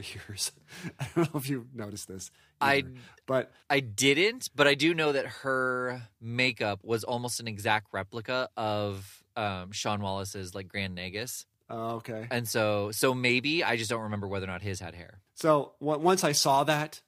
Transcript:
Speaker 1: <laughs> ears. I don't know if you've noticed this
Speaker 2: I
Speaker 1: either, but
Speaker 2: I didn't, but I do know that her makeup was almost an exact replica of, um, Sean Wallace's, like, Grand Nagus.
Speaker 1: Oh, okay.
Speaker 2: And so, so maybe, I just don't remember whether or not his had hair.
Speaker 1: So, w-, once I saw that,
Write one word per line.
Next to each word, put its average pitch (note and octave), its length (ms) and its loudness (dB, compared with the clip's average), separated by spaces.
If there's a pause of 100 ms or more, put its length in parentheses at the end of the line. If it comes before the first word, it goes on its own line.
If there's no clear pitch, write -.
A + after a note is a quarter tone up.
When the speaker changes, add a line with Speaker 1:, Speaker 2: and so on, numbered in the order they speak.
(180)
Speaker 1:
<laughs> - 100 -16
ears. G2 220 -4 (480)
I C#3 160 -6
don't E3+ 180 2
know D3+ 60 -2
if C3 100 -6
you've C3 260 -4
noticed G#2 340 -10
this F#2+ 220 -12 (300)
Speaker 2:
I C#3 160 6
Speaker 1:
either, C3 160 -2 (340)
but C3 260 0 (180)
Speaker 2:
I C#3+ 100 4
didn't, C#3 760 2
but C#3+ 100 8
I C#3+ 80 8
do D3+ 200 4
know D3+ 180 2
that C3+ 140 0
her B2+ 760 -2 (180)
makeup A#2 600 0
was A2 220 0
almost A#2+ 340 -2
an A#2 100 -8
exact G#2+ 440 0
replica A#2 640 -4
of, G#2 640 -2 (140)
um, G2 360 -4
Sean G#2 280 -2
Wallace's, G2 540 -4
like, G2 140 -8
Grand F#2+ 280 -4
Nagus. F#2+ 480 -8 (240)
Speaker 1:
Oh, A#2 280 -4
okay. A2+ 340 -8
Speaker 2:
And A#2+ 180 -2
so, G#2+ 440 2
so C3 220 -2
maybe, B2+ 480 0
I A#2 140 0
just A2+ 140 -2
don't A#2 140 -2
remember G#2 220 -4
whether F#2+ 180 -4
or F#2 60 -6
not F2+ 120 -8
his G2 180 -6
had E2 140 -12
hair. F2 260 -20 (140)
Speaker 1:
So, D3+ 460 2
w-, D3 200 0
once F#3 240 6
I D3 80 6
saw C#3+ 320 6
that, D3+ 440 0